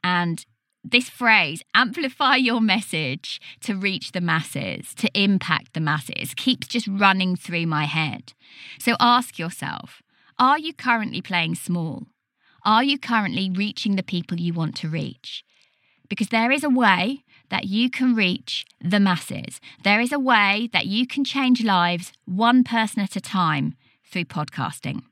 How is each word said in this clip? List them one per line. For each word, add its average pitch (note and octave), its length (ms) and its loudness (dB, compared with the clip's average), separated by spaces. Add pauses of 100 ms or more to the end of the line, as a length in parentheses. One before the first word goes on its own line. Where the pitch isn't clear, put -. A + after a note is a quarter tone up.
And F3 440 0 (380)
this - 260 0
phrase, G3 520 2 (120)
"amplify C4 640 2
your A#3+ 240 2
message F#3 800 -2 (200)
to G#3 140 -4
reach F#3+ 380 -4
the F3+ 80 -2
masses, D#3+ 760 -4
to - 180 -2
impact G3 640 0
the D#3+ 60 -2
masses," D3+ 540 -4
keeps - 340 -2
just A#3 180 -4
running F#3+ 480 2
through E3+ 320 -4
my D3+ 180 0
head. D3+ 480 -4 (460)
So - 220 0
ask A#3+ 400 4
yourself, - 640 -8 (360)
are C4 180 6
you D#4 160 -6
currently A3+ 480 -2
playing E3 360 -2
small? E3+ 500 -6 (580)
Are A3 200 4
you C#4 120 2
currently G3+ 540 -2
reaching G3 460 -2
the F#3 80 -2
people E3+ 360 -4
you E3+ 140 0
want D#3+ 220 -2
to E3 120 -6
reach? - 560 -8 (640)
Because G#3 200 -4
there A3+ 240 2
is C#4 120 -2
a D4 60 2
way A#3 540 2 (260)
that - 160 -4
you A3+ 240 0
can B3+ 240 2
reach F#3+ 500 -2 (160)
the G3+ 200 2
masses. - 600 -2 (220)
There G#3 180 4
is B3 120 0
a C#4+ 80 0
way A3 520 2
that - 140 0
you A3 220 0
can C#4+ 160 -2
change B3+ 380 2
lives F3 500 0 (120)
one A#3 380 4
person A3 400 0
at F#3+ 140 -4
a F#3+ 40 -4
time D#3 540 0 (300)
through F3+ 220 -6
podcasting. - 840 -8